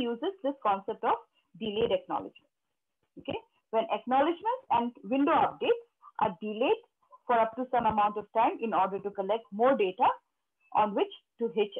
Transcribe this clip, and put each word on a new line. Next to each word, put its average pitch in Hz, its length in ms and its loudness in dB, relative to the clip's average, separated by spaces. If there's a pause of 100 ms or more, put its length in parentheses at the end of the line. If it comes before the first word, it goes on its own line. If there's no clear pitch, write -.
uses 240 320 -2 (100)
this 277 120 -2 (120)
concept 208 380 -2
of 427 160 2 (400)
delayed 220 320 -2
acknowledgement. - 600 -4 (680)
Okay, - 160 -6 (340)
when 285 220 0
acknowledgements 339 800 0
and 240 220 0 (120)
window 269 280 2
updates 294 520 0 (360)
are 202 200 0
delayed 226 400 0 (460)
for 240 120 2
up 226 180 2
to 254 140 -4
some 240 140 2
amount 208 320 2
of 208 80 -6 (100)
time 247 280 2
in 226 100 -2
order 190 260 0
to 196 120 -8
collect 202 420 -4
more 240 240 4
data 277 320 2 (680)
on 208 200 2
which 381 180 0 (260)
to 233 160 -2
hitch 208 260 0